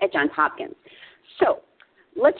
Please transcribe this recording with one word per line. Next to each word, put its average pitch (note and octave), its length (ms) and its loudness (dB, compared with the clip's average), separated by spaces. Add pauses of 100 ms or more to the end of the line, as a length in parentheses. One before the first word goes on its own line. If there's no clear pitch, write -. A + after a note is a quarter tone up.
at G3 100 -2
Johns D3 240 -2
Hopkins. - 380 -4 (680)
So - 200 2 (540)
let's C4 260 2